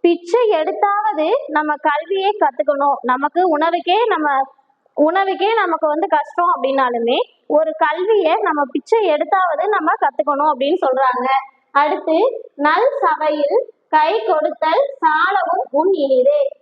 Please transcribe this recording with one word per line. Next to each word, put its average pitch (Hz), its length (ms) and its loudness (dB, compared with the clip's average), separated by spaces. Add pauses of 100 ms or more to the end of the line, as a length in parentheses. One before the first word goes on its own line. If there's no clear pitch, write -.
பிச்சை 349 380 0 (160)
எடுத்தாவது 330 680 -2 (300)
நம்ம 302 140 -2 (160)
கல்வியை 339 440 -2 (120)
கத்துக்கணும். 285 560 0 (120)
நமக்கு 277 300 -2 (140)
உணவுக்கே, 339 420 0 (160)
நம்ம 311 160 -2 (800)
உணவுக்கே 381 420 0 (140)
நமக்கு 320 300 -2
வந்து 320 200 -2
கஷ்டம் 320 400 0
அப்படின்னாலுமே 254 640 0 (400)
ஒரு 320 140 2 (120)
கல்வியை 339 520 2 (120)
நம்ம 302 140 0 (140)
பிச்சை 440 260 0 (140)
எடுத்தாவது 339 500 0 (100)
நம்ம 349 280 0
கத்துக்கணும் 294 500 0
அப்படின்னு 277 320 0
சொல்றாங்க. 254 420 0 (540)
அடுத்து 311 380 0 (480)
நல் 403 260 2 (100)
சபையில் 302 540 0 (400)
கை 311 160 2 (160)
கொடுத்தல் 320 560 0 (180)
சாலவும் 349 640 0 (140)
உன் 370 120 2 (120)
இனிதே. 269 360 2 (220)